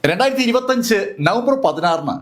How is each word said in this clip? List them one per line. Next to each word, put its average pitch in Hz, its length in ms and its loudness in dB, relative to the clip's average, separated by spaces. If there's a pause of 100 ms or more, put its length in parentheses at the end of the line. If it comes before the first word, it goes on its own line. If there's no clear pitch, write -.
രണ്ടായിരത്തി 262 360 2
ഇരുപത്തഞ്ച് 247 520 0 (300)
നവംബർ 240 280 2 (100)
പതിനാറിന് 165 560 0